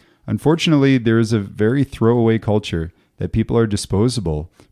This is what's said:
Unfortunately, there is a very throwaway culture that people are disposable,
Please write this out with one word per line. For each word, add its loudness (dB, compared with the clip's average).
Unfortunately, 2
there 2
is 0
a 2
very -2
throwaway 0
culture -4
that -8
people 0
are 4
disposable, -2